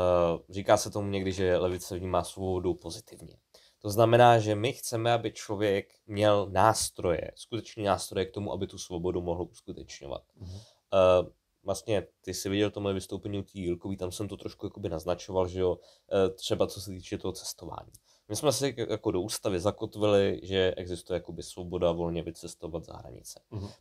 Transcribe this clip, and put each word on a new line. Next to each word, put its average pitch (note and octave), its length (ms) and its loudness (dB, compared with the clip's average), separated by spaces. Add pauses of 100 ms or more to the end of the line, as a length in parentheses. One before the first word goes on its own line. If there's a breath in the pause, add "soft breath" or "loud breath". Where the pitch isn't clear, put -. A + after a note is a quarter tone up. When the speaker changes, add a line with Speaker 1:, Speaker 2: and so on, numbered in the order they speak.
(540)
Speaker 1:
říká G2+ 220 6
se G#2 140 -4
tomu G2+ 200 -4
někdy, F#2+ 220 -2
že F2+ 240 2
levice F2+ 420 -2
vnímá F2+ 260 0
svobodu F#2 500 -2
pozitivně. E2+ 600 -14 (460 soft breath)
To G#2 80 -6
znamená, A#2 480 8
že G#2+ 160 0
my A2+ 180 0
chceme, A#2 400 -2
aby A2+ 200 -2
člověk G2+ 600 -2 (120)
měl G2+ 440 2
nástroje, F#2+ 840 2
skutečný - 500 -8
nástroje F#2+ 420 0
k - 80 -16
tomu, G2+ 180 -6
aby F#2+ 140 -4
tu G2 120 -16
svobodu F2+ 440 -4
mohl F2 280 -4
uskutečňovat. - 720 -14 (140)
Speaker 2:
Mhm. F#2 220 -14 (360 loud breath)
Speaker 1:
Eh, F#2 360 6 (320)
vlastně G2 440 -2 (140)
ty F#2 140 -10
jsi - 140 -6
viděl G2+ 220 2
to G#2 100 -8
moje G2 140 0
vystoupení G2+ 440 -6
u G2 40 -6
té - 120 -16
Jílkový, F#2+ 420 -4
tam F2+ 160 -6
jsem G2+ 160 -8
to G2 80 -10
trošku - 300 -12
jakoby G2+ 220 -8
naznačoval, F2+ 600 -2
že F#2 120 -6
jo, F2+ 180 2 (340 soft breath)
eh, F#2+ 180 4
třeba G2 360 0
co - 140 -12
se F#2+ 100 -12
týče F#2 280 -8
toho F#2+ 140 -4
cestování. - 600 -12 (360 soft breath)
My G#2+ 80 -6
jsme D3 160 4
si C3+ 220 -2 (160)
jako G#2 200 0
do F2+ 100 0
ústavy F#2+ 400 -2
zakotvili, G2+ 800 2
že F#2 340 2
existuje F2+ 380 -6
jakoby E2+ 280 -8
svoboda F2 500 0
volně E2+ 300 -2
vycestovat E2+ 640 -12
za - 120 -16
hranice. - 440 -18 (100)
Speaker 2:
Mhm. G2+ 180 -10 (120)